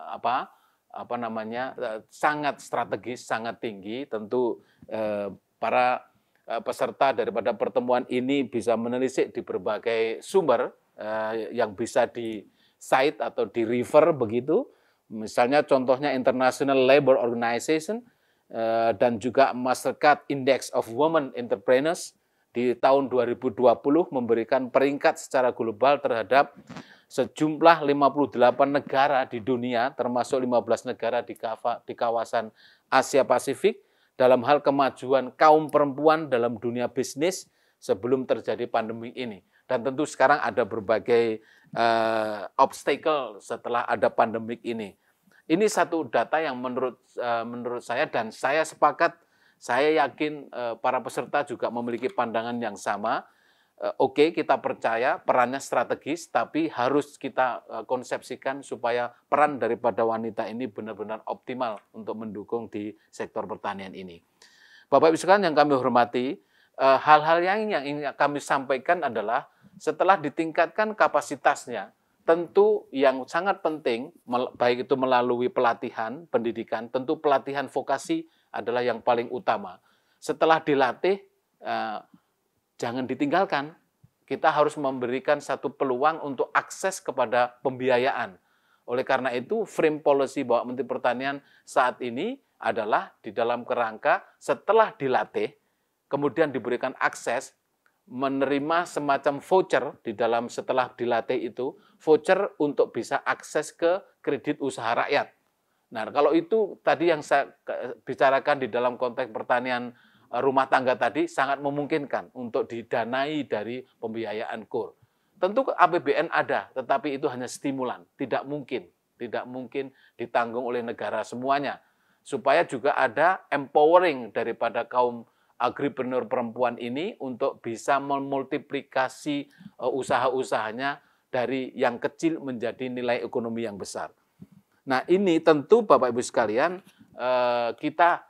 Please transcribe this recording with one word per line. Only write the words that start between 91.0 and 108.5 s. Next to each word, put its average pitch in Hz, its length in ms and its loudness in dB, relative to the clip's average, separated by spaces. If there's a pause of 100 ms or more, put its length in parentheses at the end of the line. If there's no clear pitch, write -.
saat - 400 0
ini 165 360 -6 (200)
adalah 113 540 -2 (100)
di - 80 -12
dalam 120 320 -2
kerangka 120 560 0 (160)
setelah 214 600 2
dilatih, 113 520 -2 (640)
kemudian 143 400 0
diberikan 123 480 -4
akses, - 560 -4 (520)
menerima 139 800 -2
semacam 143 560 -2
voucher 170 560 2
di 107 160 -8
dalam 117 320 0
setelah 127 480 -2
dilatih 123 560 -2
itu, 131 240 -6 (240)
voucher 180 560 4
untuk 147 400 0
bisa 127 240 -4
akses - 560 -4
ke 175 240 0 (240)
kredit 143 400 -4
usaha 120 400 -2
rakyat. 127 240 0 (640)
Nah, 110 160 -6
kalau 143 240 2
itu 180 480 0
tadi 156 320 2
yang 151 80 -2
saya 139 320 0 (120)
ke-, 123 440 -8
bicarakan 135 560 2